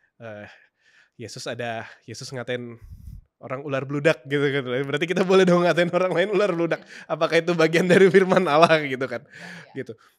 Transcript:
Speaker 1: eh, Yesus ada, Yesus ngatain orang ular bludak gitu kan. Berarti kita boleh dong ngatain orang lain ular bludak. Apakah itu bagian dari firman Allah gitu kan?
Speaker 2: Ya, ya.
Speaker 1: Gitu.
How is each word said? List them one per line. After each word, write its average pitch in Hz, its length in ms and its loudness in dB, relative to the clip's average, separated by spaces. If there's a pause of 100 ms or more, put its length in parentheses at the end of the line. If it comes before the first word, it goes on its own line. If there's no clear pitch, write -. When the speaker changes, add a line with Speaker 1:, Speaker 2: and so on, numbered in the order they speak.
(160)
Speaker 1:
eh, 104 320 -18 (680)
Yesus 117 300 -16
ada, 117 400 -8 (180)
Yesus 117 300 -16
ngatain 120 480 -10 (560)
orang 131 260 -12
ular 135 220 -4
bludak 143 400 0
gitu 143 180 -2
kan. 139 220 -2
Berarti 139 420 -4
kita 175 140 -2
boleh 190 240 4
dong 175 160 4
ngatain 175 320 2
orang 180 220 0
lain 180 160 0
ular 202 200 2
bludak. 165 300 -2 (240)
Apakah 160 320 -2
itu 170 160 0
bagian 165 320 2
dari 185 240 6
firman 185 400 4
Allah 160 320 4
gitu 135 240 -4
kan? 120 180 -8
Speaker 2:
Ya, - 60 -20
ya. - 480 -20
Speaker 1:
Gitu. 127 160 -12 (260)